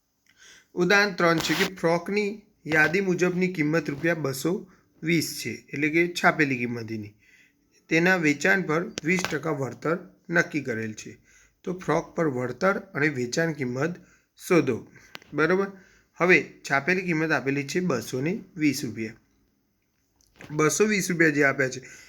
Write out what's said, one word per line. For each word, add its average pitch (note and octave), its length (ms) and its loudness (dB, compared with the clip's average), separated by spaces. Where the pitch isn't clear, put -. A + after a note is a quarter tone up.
ઉદાહરણ G3+ 400 4
ત્રણ E3 320 4
છે D#3 80 0
કે F#3 200 2
ફ્રોકની F#3 540 0
યાદી D#3 400 2
મુજબની F3+ 480 2
કિંમત D#3 340 0
રૂપિયા D#3+ 360 -2
બસો C3+ 280 -2
વીસ D#3+ 260 0
છે, A#2 140 -8
એટલે D3 200 -2
કે E3 120 2
છાપેલી D3+ 440 2
કિંમત A#2 300 -6
એની. G#2+ 240 -10
તેના F3 360 4
વેચાણ F3+ 420 2
પર D#3 140 0
વીસ F3+ 180 0
ટકા D3+ 380 -4
વળતર D3+ 380 -4
નક્કી E3 380 0
કરેલ A2 280 -6
છે. - 180 -16
તો F#3 140 -8
ફ્રોક D#3+ 360 -2
પર E3 140 0
વળતર B2+ 480 -2
અને D3+ 140 0
વેચાણ D#3 360 -2
કિંમત C#3 400 -2
શોધો. C3+ 380 2
બરાબર, F3+ 380 2
હવે F3 180 6
છાપેલી F3 420 0
કિંમત D#3+ 240 2
આપેલી C#3 380 0
છે F3+ 100 -2
બસો C3 400 -2
ને D3+ 100 -2
વીસ D3+ 260 2
રૂપિયા. A2 360 -8
બસો D3+ 360 2
વીસ G3+ 220 -2
રૂપિયા D#3+ 280 4
જે D3 80 4
આપ્યા C3 300 0
છે B2+ 60 -12